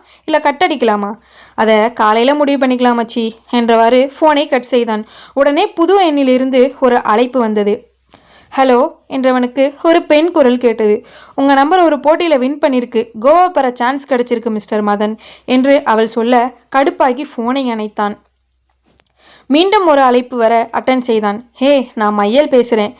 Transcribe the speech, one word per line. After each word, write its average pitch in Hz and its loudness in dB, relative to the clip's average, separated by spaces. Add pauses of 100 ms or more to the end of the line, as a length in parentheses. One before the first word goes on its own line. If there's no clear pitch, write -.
(240)
இல்ல 311 0
கட் 294 -2
அடிக்கலாமா?" 214 -2 (400)
"அதை 220 0
காலையில 233 2
முடிவு 277 0
பண்ணிக்கலாம் 240 0
மச்சி" 226 -4 (220)
என்றவாறு 233 2
ஃபோனை 302 2
கட் 254 -2
செய்தான். 226 -4 (280)
உடனே 294 0
புது 349 0
எண்ணிலிருந்து 262 0
ஒரு 240 2
அழைப்பு 247 0
வந்தது. 214 -2 (640)
"ஹலோ" 269 2 (140)
என்றவனுக்கு 262 -2
ஒரு 339 2
பெண் 320 0
குரல் 254 2
கேட்டது. 226 0 (280)
"உங்க 277 2
நம்பர் 302 2
ஒரு 311 2
போட்டியில 311 0
வின் 262 -4
பண்ணிருக்கு. 247 -2 (120)
கோவா 339 4
போற 269 -2
சான்ஸ் 262 -4
கிடைச்சிருக்கு 240 -4
மிஸ்டர் 214 -6
மதன்" 208 -2 (280)
என்று 269 2
அவள் 220 2
சொல்ல, 240 0 (240)
கடுப்பாகி 277 0 (120)
போனை 247 -4
அணைத்தான். 214 -6 (1300)
மீண்டும் 370 2
ஒரு 285 4
அழைப்பு 247 0
வர 233 0
அட்டெண்ட் 254 -2
செய்தான். 220 -4
"ஹே, 262 0
நான் 208 -2
மையல் 220 0
பேசுறேன். 240 0